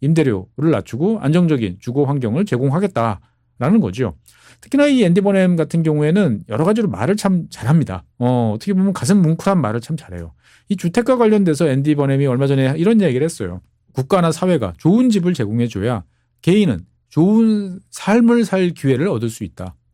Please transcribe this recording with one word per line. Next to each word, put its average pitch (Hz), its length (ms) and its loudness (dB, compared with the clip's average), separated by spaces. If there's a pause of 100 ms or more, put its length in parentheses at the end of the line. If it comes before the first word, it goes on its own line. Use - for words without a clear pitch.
임대료를 143 720 0
낮추고 143 480 -4
안정적인 156 580 0
주거 127 240 -4
환경을 135 440 -2
제공하겠다라는 135 1300 -2
거죠. 107 360 -4 (440)
특히나 285 280 0
이 262 160 4
앤디 175 160 4
버넴 190 340 2
같은 165 300 -2
경우에는 151 640 0
여러 113 160 -2
가지로 214 240 0
말을 127 260 -2
참 190 340 -2
잘합니다. 113 540 -2 (160)
어, 120 340 0
어떻게 113 200 -6
보면 190 200 0
가슴 185 300 2
뭉클한 170 380 0
말을 113 200 -2
참 156 160 -10
잘해요. 85 360 -12 (360)
이 202 60 -2
주택과 226 420 0
관련돼서 196 520 2
앤디 139 260 2
버넴이 139 320 0
얼마 131 220 0
전에 135 280 0
이런 208 240 2
이야기를 139 240 0
했어요. 92 360 -8 (320)
"국가나 165 400 0
사회가 160 460 -2
좋은 240 320 2
집을 180 220 0
제공해줘야 110 680 -4 (400)
개인은 170 380 2 (300)
좋은 208 680 0 (140)
삶을 233 520 2
살 185 260 0
기회를 135 360 -2
얻을 120 240 -4
수 113 140 -10
있다." 92 320 -12 (180)